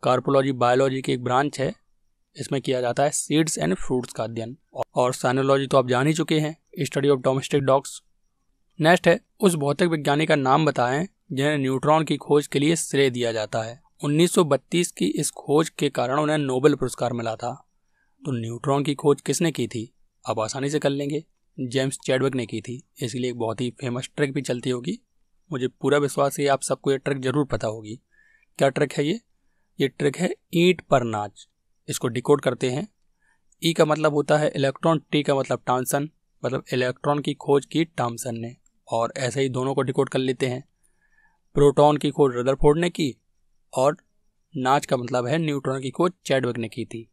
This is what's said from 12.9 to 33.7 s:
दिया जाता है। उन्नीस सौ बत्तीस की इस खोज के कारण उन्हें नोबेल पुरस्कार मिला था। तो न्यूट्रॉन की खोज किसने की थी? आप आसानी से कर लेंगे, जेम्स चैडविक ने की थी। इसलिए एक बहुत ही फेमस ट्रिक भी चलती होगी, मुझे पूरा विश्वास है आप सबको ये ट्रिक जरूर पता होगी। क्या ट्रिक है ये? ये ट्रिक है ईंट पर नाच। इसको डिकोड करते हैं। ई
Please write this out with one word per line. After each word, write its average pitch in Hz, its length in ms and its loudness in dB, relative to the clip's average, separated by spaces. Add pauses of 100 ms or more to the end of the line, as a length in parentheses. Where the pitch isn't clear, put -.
दिया 120 220 -2
जाता 110 320 -4
है। 117 160 -12 (240)
उन्नीस 156 300 2
सौ 190 100 4
बत्तीस 160 480 0
की - 140 -2 (100)
इस 147 160 -2
खोज 156 380 0
के 147 200 -2
कारण 131 300 -2
उन्हें 151 180 0
नोबेल 139 380 2
पुरस्कार 123 380 -4
मिला 113 220 -4
था। 120 160 -6 (720)
तो 143 80 -6
न्यूट्रॉन 120 520 -4
की 156 120 -2
खोज 143 260 2
किसने 160 300 0
की 123 160 -4
थी? 113 240 -8 (340)
आप 110 140 -2
आसानी 131 300 -4
से 147 100 0
कर 147 100 0
लेंगे, 143 340 -4 (340)
जेम्स 131 480 -4
चैडविक 131 300 0
ने 120 100 -4
की 110 160 -8
थी। 123 200 -12 (200)
इसलिए 123 280 -4
एक 120 100 -8
बहुत 113 220 -4
ही 123 80 -2 (120)
फेमस 123 340 -6
ट्रिक 139 180 -2
भी 143 80 -2
चलती 123 280 -4
होगी, 123 300 -4 (520)
मुझे 127 180 -2
पूरा 135 280 2
विश्वास 139 420 0
है 143 80 2
आप 139 140 2
सबको - 300 -2
ये 135 60 2
ट्रिक 139 240 -4
जरूर 131 240 0
पता 117 220 -4
होगी। 110 320 -8 (600)
क्या 139 100 4
ट्रिक 135 240 0
है 143 120 -2
ये? 190 140 -2 (600)
ये 139 80 2
ट्रिक 143 300 -2
है 190 160 -2 (200)
ईंट 175 280 4
पर 131 220 2
नाच। 107 440 -6 (420)
इसको - 180 -4
डिकोड 123 340 2
करते 127 300 -2
हैं। 156 160 -6 (720)
ई 165 120 2